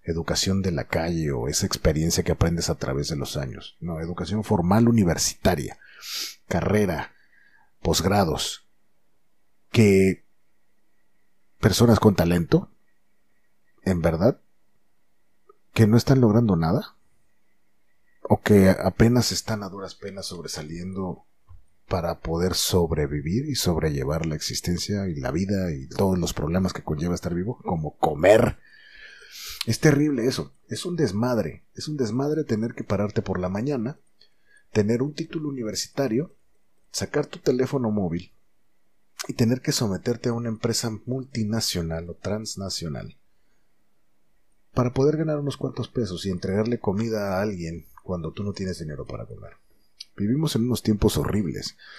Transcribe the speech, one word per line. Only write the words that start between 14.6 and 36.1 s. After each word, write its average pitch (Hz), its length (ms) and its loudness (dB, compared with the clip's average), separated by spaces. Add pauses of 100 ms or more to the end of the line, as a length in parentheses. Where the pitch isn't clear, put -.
que 113 120 6
no 113 120 6
están 131 240 4
logrando 107 340 6
nada, 82 400 0 (1300)
o - 180 2
que 95 300 8
apenas 110 600 4
están 104 300 -4
a 98 60 -10
duras 95 280 -12
penas 98 300 -12
sobresaliendo 87 1000 -8 (640)
para 85 300 -2
poder 85 360 -2
sobrevivir 78 920 0
y 143 80 -4
sobrellevar 78 720 -2
la 78 80 -4
existencia 95 720 -4
y 82 60 -4
la 65 160 -6
vida 95 420 -2
y - 140 -8
todos 95 320 0
los 85 140 -2
problemas 90 400 -2
que - 100 -10
conlleva 87 320 -4
estar - 180 -6
vivo, 185 300 -4
como 165 360 -4
comer. - 600 4 (1080)
Es 113 120 -2
terrible 143 480 4
eso, - 260 -4 (160)
es - 160 -8
un 180 120 -4
desmadre, 113 680 0 (140)
es - 100 -12
un 151 100 -6
desmadre 139 460 -2
tener 117 320 -2
que - 80 -8
pararte 101 400 -2
por 92 160 -4
la 90 100 -2
mañana, 120 520 -4 (720)
tener 110 280 2
un 147 140 -2
título 160 340 -6
universitario, 127 840 -4 (560)